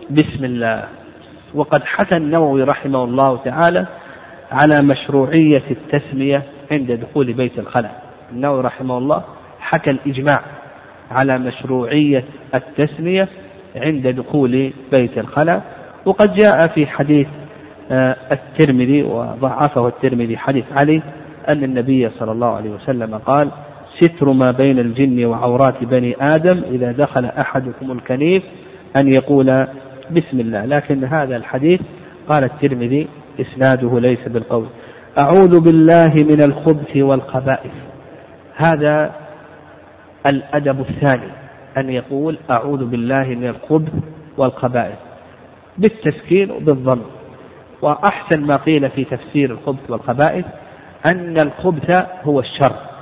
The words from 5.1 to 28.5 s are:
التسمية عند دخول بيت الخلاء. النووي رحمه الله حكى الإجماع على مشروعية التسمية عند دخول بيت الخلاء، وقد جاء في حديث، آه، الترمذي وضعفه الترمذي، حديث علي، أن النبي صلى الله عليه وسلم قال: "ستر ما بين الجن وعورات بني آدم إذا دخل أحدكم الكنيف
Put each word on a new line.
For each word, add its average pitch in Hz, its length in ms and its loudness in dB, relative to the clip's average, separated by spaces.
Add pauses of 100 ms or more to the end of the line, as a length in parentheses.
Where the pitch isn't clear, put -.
التسمية 139 720 -2 (280)
عند 135 200 -2
دخول 120 420 -2
بيت 123 260 -4
الخلاء. - 440 -4 (280)
النووي 131 300 -2
رحمه 127 360 -4
الله 131 260 -2 (360)
حكى - 300 -2
الإجماع 139 520 -2 (720)
على 131 260 0
مشروعية 127 880 0 (320)
التسمية 165 720 -2 (480)
عند 135 320 -2
دخول 131 680 0 (180)
بيت 127 260 2
الخلاء، 160 460 -2 (460)
وقد 196 240 2
جاء 190 340 4
في 156 200 0
حديث، 143 400 0 (640)
آه، 131 240 2 (160)
الترمذي 139 720 2
وضعفه 123 840 -2
الترمذي، 120 500 -2
حديث 135 280 -2 (120)
علي، 151 240 2 (480)
أن 147 140 0
النبي 127 460 0
صلى 110 220 -6
الله 117 160 -2
عليه 107 220 -4
وسلم 110 480 -6
قال: 143 320 0 (500)
"ستر 165 300 2
ما 131 220 4
بين 135 280 2
الجن 123 460 0
وعورات 123 580 0
بني 123 380 0
آدم 160 500 2
إذا 123 200 -2
دخل 127 340 0
أحدكم 131 640 -6
الكنيف 143 520 0 (540)